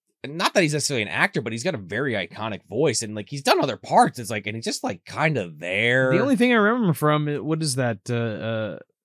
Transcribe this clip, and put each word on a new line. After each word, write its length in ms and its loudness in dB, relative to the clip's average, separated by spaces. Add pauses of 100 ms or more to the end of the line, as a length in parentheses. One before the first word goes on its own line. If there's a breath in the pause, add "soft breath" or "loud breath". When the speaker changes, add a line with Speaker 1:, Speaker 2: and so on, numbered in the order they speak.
(260)
Speaker 1:
not 280 -2
that 100 4
he's 100 2
necessarily 280 -2
an 80 -4
actor, 320 0
but 100 -6
he's 140 -6
got 100 -2
a 40 -8
very 340 -2
iconic 560 -6
voice, 320 2
and, 120 -8
like, 160 -8
he's 140 -10
done 180 4
other 140 -2
parts. 440 2
It's 120 -8
like, 160 -4
and 80 -6
he's 100 -8
just, 200 -6
like, 180 -8
kinda 500 -2
there. 600 2
Speaker 2:
The 80 4
only 160 2
thing 160 4
I 20 6
remember 380 4
from 340 2
it, 160 -4
what 180 -2
is 140 -2
that? 240 0 (100)
Uh, 60 -2
uh, 640 -4 (260)